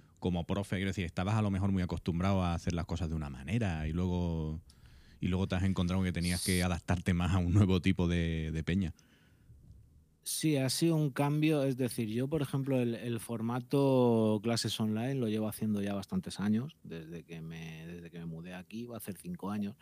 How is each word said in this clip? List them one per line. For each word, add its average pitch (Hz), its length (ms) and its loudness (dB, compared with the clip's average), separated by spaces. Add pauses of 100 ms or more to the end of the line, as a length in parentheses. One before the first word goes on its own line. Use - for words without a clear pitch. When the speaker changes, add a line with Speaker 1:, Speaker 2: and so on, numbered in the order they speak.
(200)
Speaker 1:
como 87 260 -2
profe? 101 320 -4
Quiero 95 140 -2
decir, 90 120 -4
estabas 92 320 -2
a 110 60 2
lo 101 100 0
mejor 98 220 0
muy 92 100 2
acostumbrado 90 600 0
a 87 100 0
hacer 82 180 -2
las 85 140 -2
cosas 80 240 -4
de 80 60 -4
una 76 140 -6
manera 80 600 -2
y - 20 -2
luego, 85 720 -2 (580)
y - 80 -2
luego 92 220 0
te 92 60 0
has 92 80 2
encontrado 92 380 2
que 90 120 0
tenías 85 320 0
que 92 180 2
adaptarte 90 500 0
más 87 220 2
a 92 40 4
un 87 140 2
nuevo 95 280 6
tipo 90 260 4
de, 82 460 0
de 80 100 -2
peña. 90 300 0 (1300)
Speaker 2:
Sí, - 360 0
ha 131 120 2
sido 165 260 4
un 151 140 2
cambio. 147 540 2
Es 135 120 2
decir, 120 340 -2
yo, 120 180 -2
por 147 160 -2
ejemplo, 135 360 0
el, 120 140 2
el 117 260 -4
formato 117 1200 4
clases 113 360 0
online 113 360 0
lo 123 120 0
llevo 107 200 0
haciendo 107 340 -2
ya 101 140 -2
bastantes 95 440 -4
años, 110 440 0
desde 82 400 -12
que 165 180 -14
me, 82 460 -12
desde 170 240 -14
que 85 80 -14
me 85 80 -10
mudé 82 260 -10
aquí, 107 320 -12
va 120 100 -12
a - 20 -10
hacer 101 200 -10
cinco 90 320 -8
años. 101 320 -4